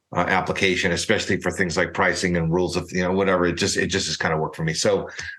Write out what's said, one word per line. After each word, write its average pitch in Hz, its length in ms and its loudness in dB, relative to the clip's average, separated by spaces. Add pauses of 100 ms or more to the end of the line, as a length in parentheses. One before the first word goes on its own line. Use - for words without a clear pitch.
(160)
uh, 87 120 2
application, 92 640 0
especially 92 480 0
for 92 120 -2
things 85 260 -2
like 85 160 0
pricing 90 420 0
and 82 160 2
rules 87 240 2
of, 85 160 -4
you 92 100 -2
know, 90 100 0
whatever. 95 340 2
It 87 80 2
just, 95 240 0
it 95 100 0
just 92 200 0
has 80 100 -4
kind 85 160 0
of 78 60 0
worked 78 160 -4
for 82 80 -6
me. 80 100 0
So, 98 360 0 (300)